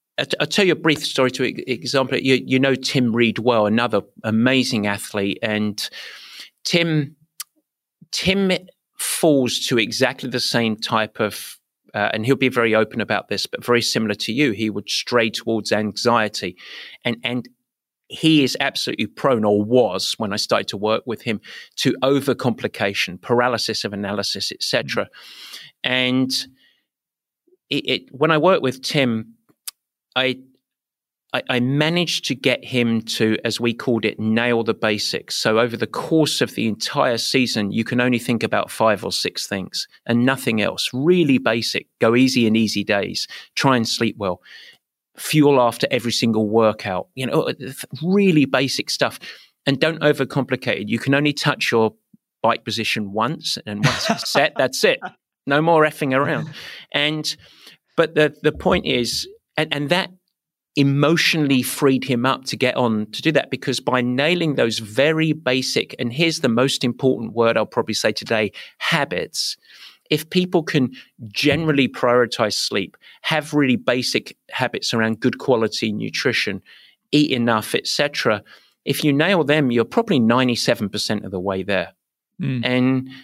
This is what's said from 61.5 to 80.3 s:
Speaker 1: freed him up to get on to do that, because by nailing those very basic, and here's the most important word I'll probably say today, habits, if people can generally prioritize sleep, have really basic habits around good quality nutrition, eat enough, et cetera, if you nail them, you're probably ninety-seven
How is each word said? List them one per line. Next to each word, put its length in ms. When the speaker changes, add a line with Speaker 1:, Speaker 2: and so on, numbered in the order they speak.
Speaker 1:
freed 440
him 200
up 200
to 100
get 220
on 340
to 100
do 120
that, 180
because 300
by 180
nailing 560
those 240
very 540
basic, 640
and 140
here's 260
the 100
most 360
important 480
word 240
I'll 80
probably 280
say 200
today, 400
habits, 800
if 200
people 340
can 280
generally 600
prioritize 640
sleep, 440
have 320
really 240
basic 600
habits 440
around 260
good 180
quality 540
nutrition, 680
eat 200
enough, 440
et 120
cetera, 560
if 200
you 100
nail 300
them, 280
you're 140
probably 340
ninety-seven 680